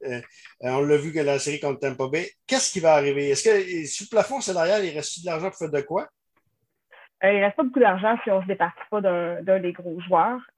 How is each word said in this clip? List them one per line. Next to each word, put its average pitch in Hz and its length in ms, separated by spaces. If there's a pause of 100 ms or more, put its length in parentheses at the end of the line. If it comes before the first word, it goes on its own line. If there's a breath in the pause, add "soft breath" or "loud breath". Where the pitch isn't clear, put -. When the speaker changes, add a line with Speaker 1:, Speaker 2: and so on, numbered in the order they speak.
Speaker 1:
Euh, 123 160 (440 loud breath)
euh, 123 60
on 135 120
l'a 147 160
vu 151 160
que 160 60
la 143 180
série 147 220
contre 143 220
Tampa 135 260
Bay. 151 240 (160)
Qu'est-ce 262 240
qui 185 80
va 160 160
arriver ? 143 340
Est-ce 139 140
que, 180 420
sur 202 240
le 226 60
plafond 240 260
salarial, 185 420
il 156 120
reste 151 280
de 180 40
l'argent 170 220
pour - 100
faire 160 100
de 147 120
quoi ? 180 260 (1160 loud breath)
Speaker 2:
Euh, 196 80
il 202 120
reste 202 120
pas 320 80
beaucoup 262 160
d'argent 214 440
si 214 80
on 190 100
se 185 60
départit 185 420
pas 214 120
d'un, 175 420
d'un 190 160
des 175 140
gros 175 280
joueurs. 185 380 (180)